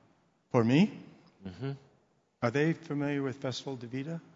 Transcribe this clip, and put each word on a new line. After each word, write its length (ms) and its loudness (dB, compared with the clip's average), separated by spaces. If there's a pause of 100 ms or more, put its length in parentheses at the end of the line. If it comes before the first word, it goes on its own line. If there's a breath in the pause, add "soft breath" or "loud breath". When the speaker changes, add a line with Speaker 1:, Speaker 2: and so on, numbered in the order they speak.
(500)
Speaker 1:
for 140 6
me? 260 6 (560)
Speaker 2:
Ujú. 300 -10 (680)
Speaker 1:
Are 80 0
they 220 2
familiar 500 -2
with 140 -4
Festival 400 -6
de 100 -12
Vida? 340 -8 (160)